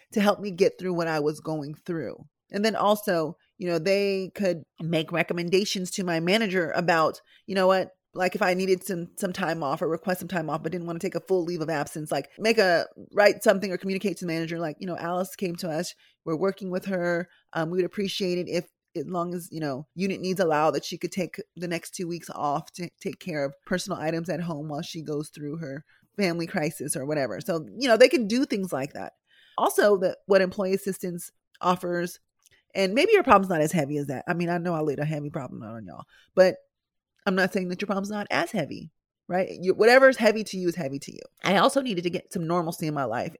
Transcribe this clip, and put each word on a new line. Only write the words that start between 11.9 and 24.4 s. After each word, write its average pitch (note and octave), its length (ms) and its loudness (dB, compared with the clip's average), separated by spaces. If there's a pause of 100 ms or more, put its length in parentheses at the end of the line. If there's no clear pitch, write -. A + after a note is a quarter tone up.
like, C#3+ 260 -2
make A3 200 2
a, F3 280 4 (280)
write G#3 280 6
something G3 300 2
or F3 60 -2
communicate F#3+ 400 -4
to F3+ 80 -10
the D#3+ 80 -4
manager, E3 260 -4
like, D#3+ 220 -6
you F#3+ 40 -8
know, F3 120 -6
"Alice F3+ 360 -4
came F3 220 -6
to E3+ 140 -6
us, D#3+ 260 -4 (300)
we're E3 100 -2
working F#3+ 360 -2
with F#3 160 -4
her. F3 420 -2 (240)
Um, D#3+ 160 -2
we F#3 80 -2
would F3+ 80 2
appreciate F#3+ 520 -2
it F3 120 -4
if, E3+ 160 -2 (320)
as C#3+ 80 -4
long F3 280 -4
as, F3 160 -8
you D#3+ 120 -10
know, C#3+ 340 -6
unit F#3+ 240 -4
needs F#3 220 -2
allow, D#3 300 4
that C#3+ 120 -4
she E3+ 140 -10
could - 160 -6
take F#3 280 -6 (140)
the E3+ 140 -8
next - 220 -6
two F#3 140 -8
weeks E3 300 -8
off C#3+ 380 -2
to F3 160 -10 (100)
take - 220 -8
care D3+ 240 -4
of C#3+ 100 -8 (100)
personal F3+ 320 -4
items E3 300 -4
at E3+ 140 -4